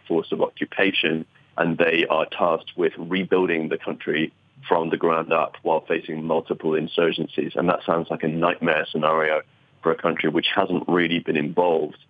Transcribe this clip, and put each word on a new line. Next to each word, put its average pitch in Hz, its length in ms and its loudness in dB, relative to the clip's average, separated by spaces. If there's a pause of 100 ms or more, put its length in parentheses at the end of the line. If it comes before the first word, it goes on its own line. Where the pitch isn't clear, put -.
force 82 240 -2
of 85 80 -2
occupation, 80 880 0 (320)
and 82 180 0
they 82 320 2
are 80 180 2
tasked 82 500 -2
with - 200 0
rebuilding 87 720 0
the 80 100 -4
country 80 540 -4 (340)
from 82 220 2
the - 80 0
ground 82 380 0
up 76 280 0
while 80 240 2
facing 80 380 -4
multiple 80 460 -2
insurgencies. 80 840 0
And 85 120 2
that 87 160 0
sounds 82 260 0
like 80 120 -4
a 80 60 0
nightmare 82 600 0
scenario 78 520 2 (400)
for 82 100 2
a 80 40 0
country 80 340 0
which 82 240 0
hasn't 92 340 0
really 85 300 2
been 80 180 -2
involved 80 600 0 (100)